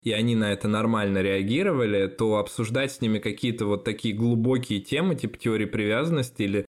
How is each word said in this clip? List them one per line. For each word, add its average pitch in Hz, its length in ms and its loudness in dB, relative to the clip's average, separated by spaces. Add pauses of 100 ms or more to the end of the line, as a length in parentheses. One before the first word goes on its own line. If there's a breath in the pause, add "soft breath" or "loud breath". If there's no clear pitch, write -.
и 117 80 -2
они 113 240 2
на 107 180 2
это 98 140 -4
нормально 107 540 2
реагировали, 104 840 2
то 107 300 0
обсуждать 117 540 -2
с - 100 -10
ними 110 180 2
какие-то 113 460 -2
вот 101 180 0
такие 110 320 -4
глубокие 117 640 2
темы, 156 360 -2
типа 117 220 -8
теории 110 280 0
привязанности 120 800 -2
или 101 220 0 (120)